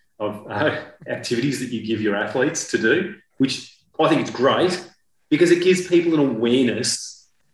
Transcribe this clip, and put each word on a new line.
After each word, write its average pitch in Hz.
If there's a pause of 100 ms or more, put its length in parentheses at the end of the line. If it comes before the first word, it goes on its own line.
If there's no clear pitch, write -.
(200)
of, 104
uh, 107 (260)
activities 123
that 123
you 107
give 107
your 101
athletes 131
to 180
do, 180 (220)
which - (180)
I 156
think 147
it's 107
great 127 (440)
because 160
it 175
gives 180
people 170
an 156
awareness, 120 (240)